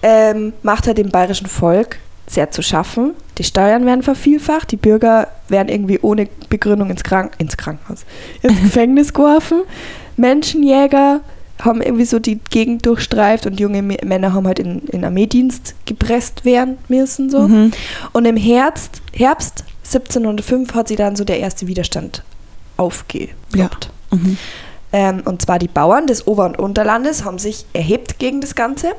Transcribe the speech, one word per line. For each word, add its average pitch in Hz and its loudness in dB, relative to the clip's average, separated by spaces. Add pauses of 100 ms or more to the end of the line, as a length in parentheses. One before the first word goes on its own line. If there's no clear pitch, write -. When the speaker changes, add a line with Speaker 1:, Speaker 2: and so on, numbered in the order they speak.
Speaker 1:
ähm, 214 4 (120)
macht 208 0
halt 214 0
dem 202 0
bayerischen 185 0
Volk 185 0 (280)
sehr - -2
zu - -8
schaffen. 226 -2 (260)
Die - -4
Steuern 214 2
werden 254 2
vervielfacht, 294 0
die 220 -4
Bürger 220 4 (200)
werden 196 2
irgendwie 202 0
ohne 208 2 (220)
Begründung 208 0
ins 185 -6
Krank-, 190 0
ins 156 -4
Krankenhaus, - -10 (380)
ins 220 4
Speaker 2:
<laughs> - 2
Speaker 1:
Gefängnis 247 4
geworfen. 302 4 (540)
Menschenjäger 277 4 (420)
haben 226 2
irgendwie 240 2
so 233 0
die 220 -2 (100)
Gegend 226 0
durchstreift 226 2
und 196 -6
junge 202 0
M-, 196 -2 (120)
Männer 190 0
haben 190 2
halt 185 0
in, 175 -4
in 180 -4
Armeedienst 220 0 (120)
gepresst - -2
werden 254 2 (100)
müssen. 269 0
So. 226 4
Speaker 2:
Mhm. 214 6 (420)
Speaker 1:
Und 233 2
im 226 4
Herbst, 240 0 (100)
Herbst - 0 (200)
siebzehnhundertfünf 247 -2
hat 226 0
sie 214 -4
dann 202 0
so 202 -4
der 196 -2
erste 185 -6
Widerstand 175 -6 (540)
aufgeploppt. - -4 (240)
Speaker 2:
Ja. 185 2 (460)
Mhm. 185 2 (540)
Speaker 1:
Ähm, 190 0
und 180 -4
zwar 180 2
die 175 -2
Bauern 196 2
des 247 -2
Ober- 202 2
und 165 -4
Unterlandes 214 0
haben 185 -8
sich 208 -8
erhebt 180 -2
gegen 277 -4
das 285 -8
Ganze. 277 -2